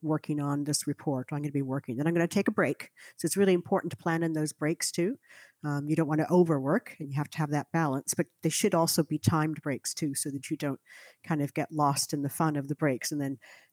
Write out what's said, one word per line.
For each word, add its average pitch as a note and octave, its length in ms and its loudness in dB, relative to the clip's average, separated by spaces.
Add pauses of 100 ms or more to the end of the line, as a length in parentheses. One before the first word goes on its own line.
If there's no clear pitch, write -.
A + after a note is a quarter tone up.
working D3+ 400 -2
on C#3+ 240 -2
this D3 220 -2
report. C#3 460 -4
I'm D3 100 -4
gonna D3 100 -4
be C#3+ 80 0
working. C3 360 -4
Then D3 100 2
I'm E3+ 80 4
gonna E3+ 140 4
take G3+ 200 0
a A3 40 4
break." - 380 0 (260)
So - 100 -2
it's D#3+ 100 -2
really F#3+ 160 6
important F3 380 2
to - 60 -8
plan E3 260 0
in E3 100 0
those D#3 200 -2
breaks - 400 -2
too. F3+ 260 0 (460)
Um, D3 240 -2
you D#3 80 0
don't D#3+ 100 4
wanna D3+ 240 2
overwork, E3 720 2
and C#3 100 -10
you C3+ 60 -4
have D3+ 140 -2
to - 80 -10
have D3 120 -2
that D3 220 -2
balance, C#3+ 420 0
but D#3+ 120 -2 (160)
they D#3+ 60 2
should F#3 260 2
also E3 280 4
be D#3 160 -2
timed D#3 420 0
breaks - 320 -6
too, C#3+ 220 -4
so - 160 -6
that C#3 200 -8
you D3+ 60 -4
don't C#3+ 240 -4 (440)
kind D3+ 180 0
of C#3+ 100 -2
get - 200 -2
lost D3 420 0
in C#3+ 80 -2
the C#3 60 -2
fun D#3 280 0
of C#3 120 -4
the D3 80 -4
breaks C3+ 360 0
and D3 80 -2
then, C#3 180 -4 (340)